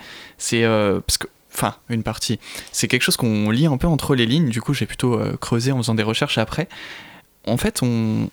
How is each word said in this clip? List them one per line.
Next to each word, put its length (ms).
C'est, 280
euh, 340
parce 180
que, 100
enfin, 220
une 140
partie. 340
C'est 160
quelque 140
chose 120
qu'on 340
lit 160
un 120
peu 100
entre 260
les 120
lignes. 240
Du 120
coup, 120
j'ai 120
plutôt, 280
euh, 260
creusé 320
en 60
faisant 180
des 80
recherches 340
après. 300
En 100
fait, 240
on, 520